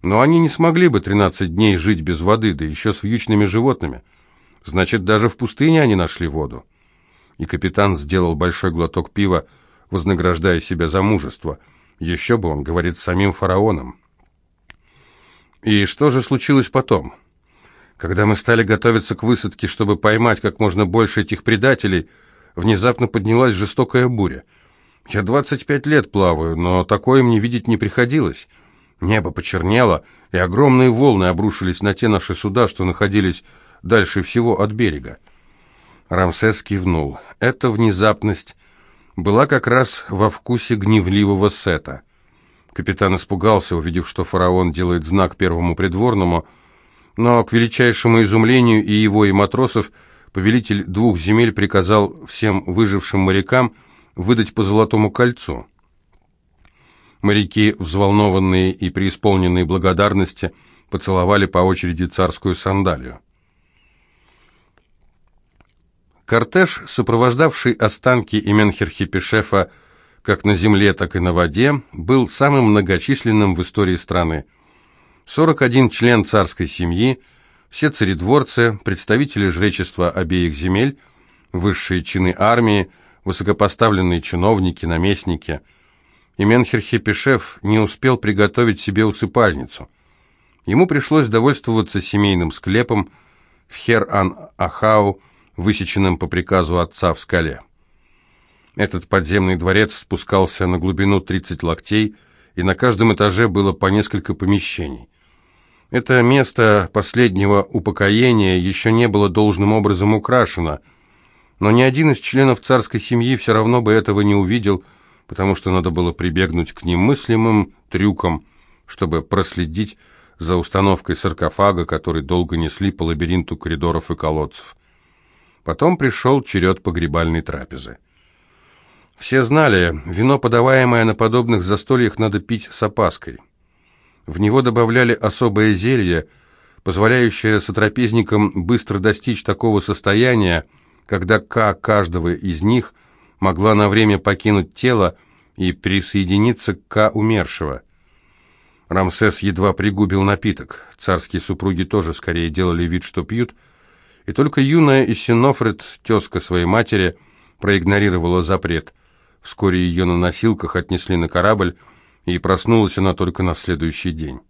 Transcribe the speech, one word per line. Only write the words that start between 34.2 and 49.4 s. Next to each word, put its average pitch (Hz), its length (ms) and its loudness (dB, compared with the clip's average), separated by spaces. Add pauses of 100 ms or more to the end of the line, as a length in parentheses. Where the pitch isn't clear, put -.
всего 117 380 -2
от 104 100 -2
берега". 76 480 -4 (880)
Рамсес 90 540 0
кивнул. 85 560 -2 (200)
Эта 127 300 -2
внезапность 107 880 0 (580)
была 101 300 2
как - 220 -2
раз 127 420 0
во 98 220 2
вкусе - 420 -4
гневливого 101 800 2
Сета. 76 500 -6 (720)
Капитан 95 420 0
испугался, 98 600 0
увидев, 82 320 -4
что - 160 -6
фараон 90 480 0
делает 87 320 -2
знак 90 320 0
первому 85 400 -2
придворному, 92 720 0 (720)
но, 117 260 2
к - 80 -6
величайшему 117 720 2
изумлению 110 600 4
и 104 100 -2
его, 107 320 2
и 98 80 2
матросов, 101 580 0 (400)